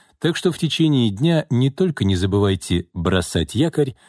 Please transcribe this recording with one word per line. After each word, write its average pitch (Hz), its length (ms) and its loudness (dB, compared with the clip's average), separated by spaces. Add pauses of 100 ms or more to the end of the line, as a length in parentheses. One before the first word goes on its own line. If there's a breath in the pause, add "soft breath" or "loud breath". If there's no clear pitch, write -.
(200 soft breath)
Так 160 160 -2
что - 160 0
в 147 60 -6
течение 147 520 2
дня 151 400 0
не 127 200 2
только 170 340 -2
не 98 140 2
забывайте 98 760 0
бросать 87 640 -2
якорь, 143 400 0 (120)